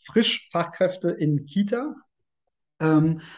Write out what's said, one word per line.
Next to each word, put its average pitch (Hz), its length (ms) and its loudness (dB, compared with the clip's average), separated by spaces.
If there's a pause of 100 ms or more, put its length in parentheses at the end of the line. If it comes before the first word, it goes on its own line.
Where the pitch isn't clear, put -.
frisch - 480 0
Fachkräfte 170 580 -2
in 151 360 0
Kita, 233 480 -2 (880)
ähm, 160 400 4 (180)